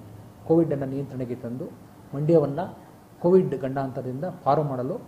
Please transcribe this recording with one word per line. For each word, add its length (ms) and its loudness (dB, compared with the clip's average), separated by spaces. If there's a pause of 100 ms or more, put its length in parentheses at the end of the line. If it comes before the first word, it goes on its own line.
(480)
ಕೋವಿಡನ್ನು 380 2
ನಿಯಂತ್ರಣಕ್ಕೆ 500 -6
ತಂದು 300 -8 (500)
ಮಂಡ್ಯವನ್ನು 760 2 (320)
ಕೋವಿಡ್ 340 4
ಗಂಡಾಂತರದಿಂದ 680 -4 (200)
ಪಾರು 200 4
ಮಾಡಲು 320 -4 (120)